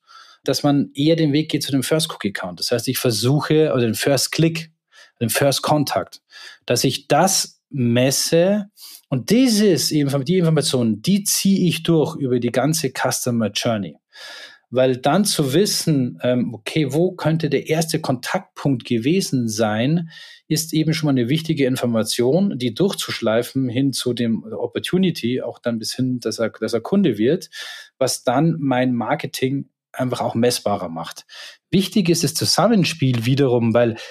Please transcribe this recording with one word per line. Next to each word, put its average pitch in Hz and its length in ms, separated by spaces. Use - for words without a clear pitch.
dass 135 180
man 143 320
eher 156 220
den 156 180
Weg 156 160
geht 143 120
zu - 100
dem 135 100
First 160 320
Cookie 101 180
Count. 87 260
Das - 120
heißt, 120 180
ich 127 80
versuche, 139 760
oder 127 80
den 113 120
First - 380
Click, 165 380
den 117 80
First 139 320
Contact, - 640
dass 123 180
ich - 240
das - 640
messe 143 1000
und 120 180
dieses 214 640
Inform-, 139 340
die 175 140
Informationen, 131 640
die 196 220
ziehe 190 440
ich 160 140
durch 160 340
über 123 240
die 120 100
ganze 135 400
Customer 117 600
Journey. 101 480
Weil 127 260
dann 151 280
zu 139 300
wissen, 156 680
ähm, 123 300
okay, 135 400
wo 175 200
könnte 160 360
der 139 200
erste 160 320
Kontaktpunkt 135 840
gewesen 127 640
sein, 113 600
ist 156 260
eben 156 200
schon 156 120
mal 143 60
eine 123 160
wichtige 151 380
Information, 127 920
die 120 160
durchzuschleifen 123 960
hin 131 240
zu 123 220
dem 117 280
Opportunity, 123 1000
auch 120 180
dann 117 180
bis 110 160
hin, 127 240
dass 113 220
er, 107 100
dass - 220
er 113 80
Kunde 165 380
wird, 135 320
was - 260
dann 151 340
mein 127 360
Marketing 135 760
einfach 127 280
auch 117 140
messbarer 104 540
macht. - 360
Wichtig 190 380
ist 165 160
das 139 100
Zusammenspiel 143 920
wiederum, 123 480
weil 120 200